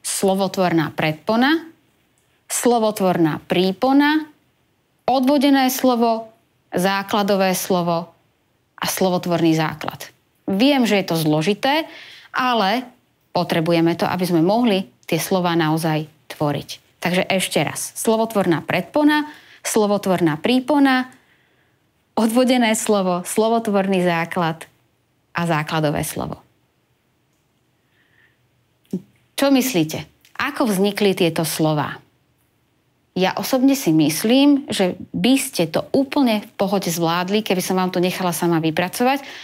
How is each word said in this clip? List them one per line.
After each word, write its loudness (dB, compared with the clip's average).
slovotvorná 0
predpona, 0
slovotvorná 2
prípona, 2
odvodené 4
slovo, 0
základové 0
slovo -2
a -8
slovotvorný 0
základ. -4
Viem, 2
že 2
je -2
to -2
zložité, 0
ale 0
potrebujeme 0
to, -4
aby -2
sme 2
mohli 2
tie -2
slová 0
naozaj 0
tvoriť. -8
Takže -2
ešte 0
raz. -8
Slovotvorná 0
predpona, 0
slovotvorná 0
prípona, 2
odvodené 2
slovo, 0
slovotvorný 0
základ -2
a -4
základové -2
slovo. -8
Čo 2
myslíte? 0
Ako -2
vznikli 0
tieto 0
slová? -2
Ja 0
osobne 2
si 0
myslím, 2
že -2
by 2
ste -4
to -6
úplne 0
v -20
pohode -2
zvládli, -2
keby 0
som -2
vám 0
to 0
nechala -2
sama 0
vypracovať, -2